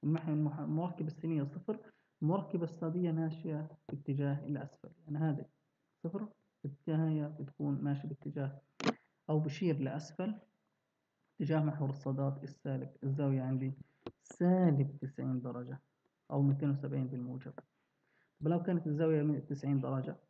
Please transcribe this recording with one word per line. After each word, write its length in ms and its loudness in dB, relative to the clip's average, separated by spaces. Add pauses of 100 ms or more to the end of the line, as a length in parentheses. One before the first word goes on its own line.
المح-، 240 0
المح-، 320 2
المركبة 480 -2
السينية 360 -2
صفر، 360 -6 (420)
المركبة 420 2
الصادية 480 0
ماشية 560 -2 (220)
باتجاه 560 -2
الأسفل، 440 -6 (160)
يعني 120 -6
هذه 280 0 (580)
صفر، 240 -4 (360)
بالنهاية 640 0
بتكون 560 -4
ماشية 240 0
باتجاه 540 -6 (680)
أو 100 4
بشير 400 0
لأسفل 600 -4 (1040)
اتجاه 220 4
محور 260 0
الصادات 540 0
السالب. 460 -6 (140)
الزاوية 380 2
عندي 320 0 (500)
سالب 760 4
تسعين 400 -2
درجة 380 -8 (520)
أو 100 2
ميتين 280 4
وسبعين 380 0
بالموجب. 460 -8 (840)
طب 80 0
لو 160 2
كانت 240 0
الزاوية 360 4
من 220 2
تسعين 340 2
درجة 380 -2 (120)